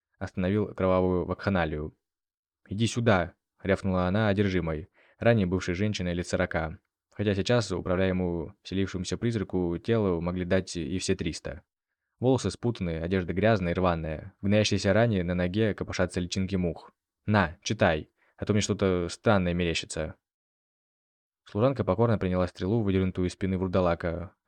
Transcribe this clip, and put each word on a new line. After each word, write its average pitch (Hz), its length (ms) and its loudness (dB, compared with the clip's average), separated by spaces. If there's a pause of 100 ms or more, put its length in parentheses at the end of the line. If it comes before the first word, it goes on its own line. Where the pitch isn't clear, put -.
(180)
остановил 98 560 -2
кровавую 92 520 2
вакханалию. 80 680 -2 (760)
«Иди 107 180 0
сюда!» 101 460 0 (280)
рявкнула 92 460 0
она 104 220 2
одержимой, 92 600 0 (300)
ранее 113 260 4
бывшей 90 300 0
женщиной 92 380 -2
лет 87 120 -4
сорока. 90 540 -2 (300)
Хотя 104 260 0
сейчас 107 360 0
управляемому 90 920 0
вселившемуся 92 540 -4
призраку 92 600 -2
телу 98 440 0
могли 90 240 -4
дать 90 320 -2
и 82 220 -4
все 95 160 0
триста. 82 480 -6 (560)
Волосы 127 300 2
спутанные, 87 540 -4
одежда 90 300 0
грязная 90 400 2
и - 20 -6
рваная. 82 640 -2
В 101 60 -6
гноящейся 101 480 2
ране 107 300 2
на 87 120 -2
ноге 90 380 0
копошатся - 480 -4
личинки 92 340 -2
мух. 90 360 -4 (340)
«На, 98 360 2
читай, 92 480 0 (280)
а 98 80 -8
то 104 80 2
мне 101 80 2
что-то 92 480 0
странное 92 440 0
мерещится». 82 600 -4 (1300)
Служанка 113 360 0
покорно 104 320 2
приняла 92 300 0
стрелу, 101 340 -2
выдернутую 92 480 0
из - 40 -8
спины 95 240 -2
вурдалака, 87 800 0 (120)